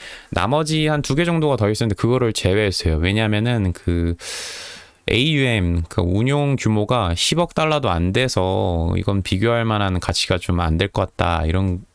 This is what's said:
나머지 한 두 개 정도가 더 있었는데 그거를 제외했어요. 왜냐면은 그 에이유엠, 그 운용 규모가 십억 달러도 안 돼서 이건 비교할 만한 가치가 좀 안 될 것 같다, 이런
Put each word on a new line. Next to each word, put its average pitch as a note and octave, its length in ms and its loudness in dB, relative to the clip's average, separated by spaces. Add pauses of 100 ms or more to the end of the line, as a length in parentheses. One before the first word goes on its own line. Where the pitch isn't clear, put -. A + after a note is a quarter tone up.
(300)
나머지 D3+ 560 0
한 D3+ 160 0
두 C3+ 140 -2
개 E3+ 100 2
정도가 D#3 300 0
더 G#2 160 2
있었는데 G#2+ 240 0
그거를 A#2+ 380 0
제외했어요. F#2 640 0
왜냐면은 G#2 760 0
그 E2+ 420 -2 (920)
에이유엠, A2+ 840 2
그 - 120 -2
운용 C3 540 0
규모가 G#2+ 600 0
십억 E3 400 0
달러도 D3+ 340 0
안 F2 240 0
돼서 F#2+ 840 0
이건 F#2+ 280 0
비교할 A2+ 420 0
만한 G2+ 340 0
가치가 - 380 -2
좀 F2 220 -2
안 E2 180 2
될 G#2 120 0
것 - 280 -4
같다, E2+ 300 0
이런 F#2 360 0 (120)